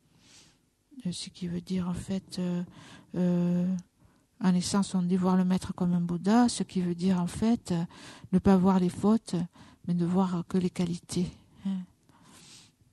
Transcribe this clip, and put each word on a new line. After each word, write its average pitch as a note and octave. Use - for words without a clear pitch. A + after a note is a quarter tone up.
euh, F3
ce -
qui -
veut F3
dire, F3+
en F3+
fait, F#3+
euh, F3
euh, F3
en F#3
essence, F#3+
on F#3
dit F3
voir F#3
le F#3
maître F#3
comme F3
un F3
Bouddha, F#3
ce G3
qui -
veut F3
dire, F3+
en F3
fait, A3+
euh, E3+
ne F#3
pas G3
voir F#3
les F3+
fautes, G3+
mais F3
ne F3
voir F3+
que F#3+
les F3+
qualités. F3
Hein. F#3+